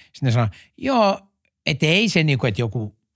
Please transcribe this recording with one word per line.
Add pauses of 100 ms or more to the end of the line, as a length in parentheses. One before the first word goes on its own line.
(140)
sit
ne
sanoo, (280)
joo, (460)
et
ei
se
niinku,
että
joku (180)